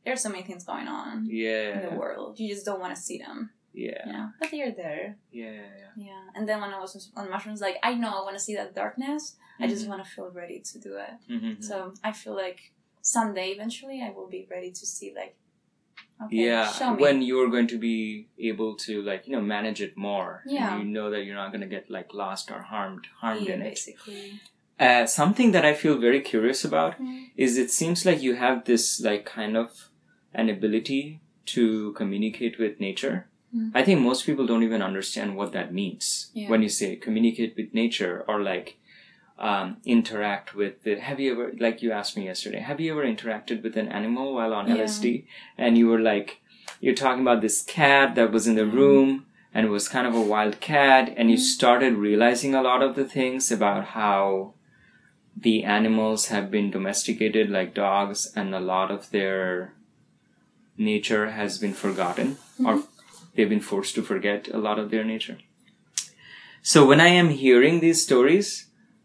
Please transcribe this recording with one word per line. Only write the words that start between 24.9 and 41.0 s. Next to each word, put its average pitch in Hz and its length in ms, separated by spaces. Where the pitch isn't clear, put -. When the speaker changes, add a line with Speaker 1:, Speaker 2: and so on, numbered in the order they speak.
Speaker 2:
something 202 460
that 165 140
I 147 80
feel 151 240
very 120 220
curious 123 440
about 160 360
Speaker 1:
Mm. 262 360
Speaker 2:
is 127 220
it 120 120
seems 170 360
like 156 160
you 127 140
have 123 280
this, 117 360
like, 104 260
kind 107 300
of - 320
an 113 160
ability 113 720
to 110 480
communicate 107 640
with 107 220
nature. 135 460
Speaker 1:
Mm. 220 200
Speaker 2:
I 131 100
think 180 160
most 123 260
people 139 200
don't 117 180
even 110 180
understand 98 540
what 98 160
that 87 200
means - 600
Speaker 1:
Yeah. 151 160
Speaker 2:
when 110 120
you 107 60
say 98 280
communicate 113 600
with - 160
nature 110 560
or, 104 140
like, 92 340
um, 98 460
interact 107 720
with 101 280
the, 104 160
have 135 220